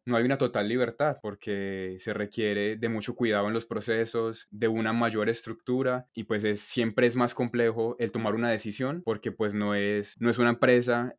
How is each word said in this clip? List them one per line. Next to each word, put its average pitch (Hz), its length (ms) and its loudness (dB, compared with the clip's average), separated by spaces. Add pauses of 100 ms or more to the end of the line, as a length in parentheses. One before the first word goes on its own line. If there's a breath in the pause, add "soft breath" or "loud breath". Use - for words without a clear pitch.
no 120 120 2
hay 117 80 4
una 135 140 0
total 110 280 0
libertad, 123 540 0
porque 98 800 -6
se 113 120 -6
requiere 104 640 -2
de 113 140 -2
mucho 113 240 -4
cuidado 104 320 2
en 107 80 0
los 117 140 -4
procesos, 113 840 -2
de 107 180 0
una 113 240 0
mayor 113 380 2
estructura, 127 840 -2
y 113 120 -8
pues 107 200 -2
es, 104 160 0
siempre 117 460 2
es 120 100 2
más 120 200 2
complejo 117 640 0
el 110 120 -2
tomar 110 220 0
una 117 160 0
decisión, 127 560 -4
porque 107 260 -2
pues 104 220 -2
no 104 220 0
es, 101 440 -2
no 117 120 4
es 117 80 0
una 120 100 6
empresa 120 680 4